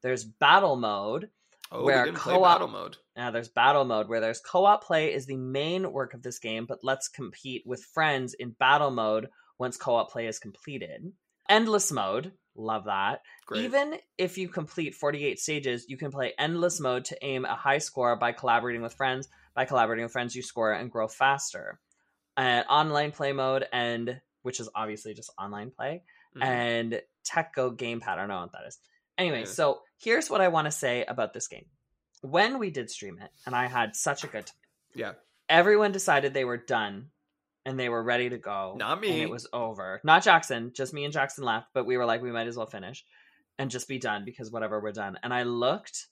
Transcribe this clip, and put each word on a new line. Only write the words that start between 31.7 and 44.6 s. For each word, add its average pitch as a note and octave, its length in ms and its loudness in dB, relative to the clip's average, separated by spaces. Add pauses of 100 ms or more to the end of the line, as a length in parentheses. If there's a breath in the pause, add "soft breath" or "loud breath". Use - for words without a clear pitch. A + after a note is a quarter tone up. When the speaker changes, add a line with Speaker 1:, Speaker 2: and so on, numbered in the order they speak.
Speaker 1:
When G3+ 380 0
we G#3 120 -2
did B2+ 200 -8
stream F#2 280 -14
it, F#2+ 120 -18 (160)
and B2+ 100 -6
I B2 100 0
had A#2+ 300 -2
such - 280 -2
a - 20 -10
good G#2+ 200 -10
time, - 100 -20 (380)
Speaker 2:
Yeah. G#2+ 180 -8 (360)
Speaker 1:
everyone G3+ 440 8
decided C#3+ 420 2
they C3+ 100 0
were A#2+ 140 -4
done, A2 520 -4 (540)
and C3 160 -6
they B2 80 -2
were A#2 140 -2
ready A#2+ 260 0
to B2 80 -6
go. G2 400 -6
Speaker 2:
Not A#2 160 -4
Speaker 1:
And F3+ 80 -4
Speaker 2:
me. F3 220 0
Speaker 1:
it D#3+ 80 -4
was A#2 240 -12
over. G2 500 -6
Not D#3+ 180 8
Jackson. C3 520 4
Just C3+ 180 -6
me D3 120 -8
and C#3+ 100 -6
Jackson C#3 300 -2
left, A#2 280 -2
but B2+ 140 -2
we B2+ 100 2
were B2 80 2
like, A#2 160 0
"We B2 100 -6
might A#2 160 -4
as A#2+ 120 -8
well A2+ 80 -6
finish G#2 380 -14 (540 soft breath)
and C3+ 120 -4
just B2 180 -8
be C3+ 100 -6
done, G#2 280 -4
because A#2 260 -12
whatever, A2 280 -4